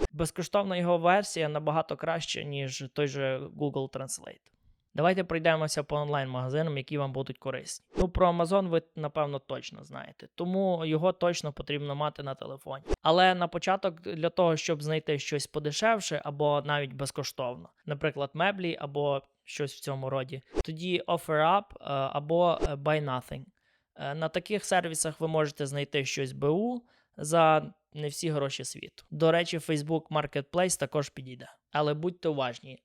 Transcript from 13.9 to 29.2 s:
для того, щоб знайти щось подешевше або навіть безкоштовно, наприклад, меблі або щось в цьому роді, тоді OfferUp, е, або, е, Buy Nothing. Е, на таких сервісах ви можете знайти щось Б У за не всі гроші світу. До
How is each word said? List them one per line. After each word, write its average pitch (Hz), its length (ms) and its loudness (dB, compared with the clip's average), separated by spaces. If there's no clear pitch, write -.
для 156 280 -2
того, 165 280 4
щоб 151 260 -2
знайти 151 360 0
щось 143 280 -4
подешевше 156 760 0
або 147 400 2
навіть 143 280 -2
безкоштовно, 131 760 -6
наприклад, 143 480 -2
меблі 180 480 0
або 143 400 0
щось 139 300 -6
в - 60 -20
цьому 135 300 -6
роді, 135 320 -4
тоді 170 440 -4
OfferUp, 165 560 4
е, - 120 -20
або, 147 720 2
е, 156 140 -2
Buy 151 300 0
Nothing. 135 400 -6
Е, 143 200 -6
на 160 140 -2
таких 190 360 -4
сервісах 165 540 0
ви 160 80 0
можете 151 380 0
знайти 139 400 -2
щось 135 260 -4
Б 135 160 -2
У 226 340 2
за 156 560 4
не 151 140 -6
всі 151 220 -4
гроші 139 340 -2
світу. - 480 -14
До 160 200 4